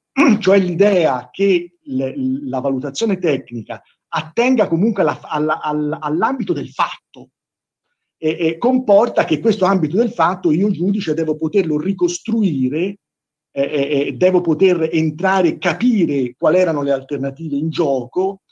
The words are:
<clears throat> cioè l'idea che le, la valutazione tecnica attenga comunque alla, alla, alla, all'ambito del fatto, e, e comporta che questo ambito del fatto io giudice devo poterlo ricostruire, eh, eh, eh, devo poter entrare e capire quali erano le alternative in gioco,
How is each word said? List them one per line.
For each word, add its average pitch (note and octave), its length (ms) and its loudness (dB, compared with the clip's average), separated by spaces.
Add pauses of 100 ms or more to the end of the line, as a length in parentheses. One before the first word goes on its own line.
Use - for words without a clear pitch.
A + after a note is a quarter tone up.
(160)
<clears throat> C4+ 240 4
cioè F#3+ 180 4
l'idea F3 720 2
che F#3 520 0
le, C3 340 -4
la C3 440 -4
valutazione C#3 580 -2
tecnica B2+ 640 -4 (260)
attenga G#3+ 580 0
comunque F#3 360 0
alla, D3+ 180 0
alla, D3+ 400 -4
alla, D3+ 400 -4
all'ambito F3+ 540 -2
del C3 160 -6
fatto, - 600 -6 (840)
e, D#3+ 240 -2
e E3 160 0
comporta A3+ 720 2
che D3+ 140 0
questo G3+ 260 2
ambito F3 320 2
del A#3 120 2
fatto F3+ 400 0
io F#3+ 200 2
giudice F3+ 420 -2
devo D#3 240 -2
poterlo D#3+ 420 0
ricostruire, F3 1160 -2 (540)
eh, C#3 120 -2
eh, C#3+ 440 0
eh, C#3+ 60 -4
devo F3+ 280 2
poter E3 500 2
entrare E3 580 0
e C#3 100 -2
capire D#3+ 800 0
quali E3 220 2
erano E3 240 0
le C#3 100 0
alternative C#3 640 -6
in D#3 120 -2
gioco, D#3+ 720 -2 (120)